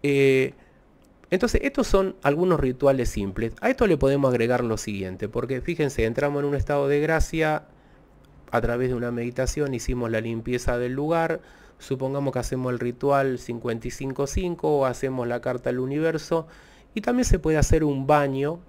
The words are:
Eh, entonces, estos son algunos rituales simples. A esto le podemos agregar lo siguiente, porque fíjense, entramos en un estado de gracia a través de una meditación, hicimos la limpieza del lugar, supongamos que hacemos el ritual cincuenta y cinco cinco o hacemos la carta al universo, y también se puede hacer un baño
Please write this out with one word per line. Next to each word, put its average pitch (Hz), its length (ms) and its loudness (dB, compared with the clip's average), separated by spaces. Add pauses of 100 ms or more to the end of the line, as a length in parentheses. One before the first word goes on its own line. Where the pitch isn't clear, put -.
Eh, 135 500 4 (760)
entonces, 208 340 2
estos 277 240 0
son 190 360 2
algunos 156 360 2
rituales 131 500 2
simples. 107 520 -4
A 226 80 2
esto 254 180 2
le 165 100 4
podemos 139 320 4
agregar 123 340 2
lo 110 140 0
siguiente, 98 520 -6
porque 123 320 -4
fíjense, 139 440 -2
entramos 143 360 0
en 143 80 -2
un 143 60 0
estado 139 320 0
de 143 120 2
gracia 156 680 0 (880)
a 117 100 2
través 120 280 0
de 127 60 -2
una 120 160 -4
meditación, 123 600 -2
hicimos 120 380 -2
la 113 100 0
limpieza 120 560 -2
del 123 160 -2
lugar, 160 480 0 (360)
supongamos 135 560 -4
que 127 60 -2
hacemos 127 340 -4
el 117 60 -4
ritual 135 580 0
cincuenta 117 500 -6
y 120 40 -6
cinco 135 360 -6
cinco 170 520 0
o 135 60 4
hacemos 127 420 -2
la 120 140 -2
carta 127 280 -4
al 123 100 -2
universo, 156 680 -2 (480)
y 214 60 -4
también 247 240 0
se 190 140 4
puede 156 180 2
hacer 156 260 4
un 135 240 0
baño 143 600 2